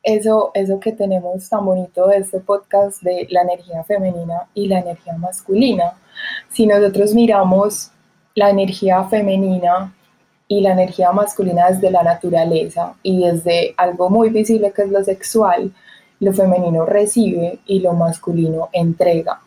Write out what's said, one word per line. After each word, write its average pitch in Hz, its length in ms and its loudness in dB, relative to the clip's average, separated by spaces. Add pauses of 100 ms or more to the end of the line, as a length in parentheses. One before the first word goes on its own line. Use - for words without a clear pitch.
eso, 220 540 0
eso 196 260 -2
que 220 120 -6
tenemos 190 580 -6
tan 202 160 -4
bonito 185 400 -2
de 196 120 4
este 190 220 -6
podcast 196 640 -2
de 180 280 -4
la 180 120 2
energía 175 420 -6
femenina 175 680 -4
y 202 120 -4
la 190 120 0
energía 175 400 -8
masculina. 185 760 -2 (560)
Si 220 180 0
nosotros 202 480 2
miramos 202 760 2 (440)
la 202 140 4
energía 190 560 2
femenina 190 920 0 (520)
y 202 160 0
la 190 100 4
energía 185 400 2
masculina 185 560 0
desde 190 220 2
la 180 120 4
naturaleza 170 1000 -2
y 185 240 0
desde 170 500 0
algo 180 320 0
muy 220 220 4
visible 214 420 0
que 202 100 -2
es 196 60 -2
lo 196 160 0
sexual, 190 680 -2 (480)
lo 196 120 0
femenino 180 540 2
recibe 196 800 0
y 190 140 0
lo 180 120 0
masculino 165 800 -2
entrega. 170 760 0